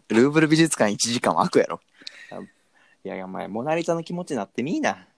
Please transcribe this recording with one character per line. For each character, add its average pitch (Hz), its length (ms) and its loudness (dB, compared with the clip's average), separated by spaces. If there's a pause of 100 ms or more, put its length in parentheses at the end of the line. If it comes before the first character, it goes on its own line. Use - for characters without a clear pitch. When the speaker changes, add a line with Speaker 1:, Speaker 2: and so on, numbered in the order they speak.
Speaker 1:
ル 113 180 6
ー 147 40 0
ブ 156 100 4
ル 151 80 4
美 156 80 6
術 160 200 4
館 104 140 2
一 117 220 -2
時 120 80 -2
間 95 120 2
は 82 100 2
悪 175 160 2
や 101 80 4
ろ。 - 120 -8 (520)
Speaker 2:
あ、 92 100 -14
い - 0 - (640)
や 92 100 -8
い 95 40 -8
や、 92 60 -10
お 92 40 -12
前、 92 180 -8
モ 104 160 -6
ナ 156 100 -2
リ 170 100 -2
ザ 165 120 -2
の 170 80 -4
気 - 80 -12
持 175 140 -6
ち - 60 -12
に 139 60 -2
な 101 60 -2
っ - 60 -8
て - 120 -6
み 175 180 -2
ー - 20 -4
な。 - 260 -4 (100)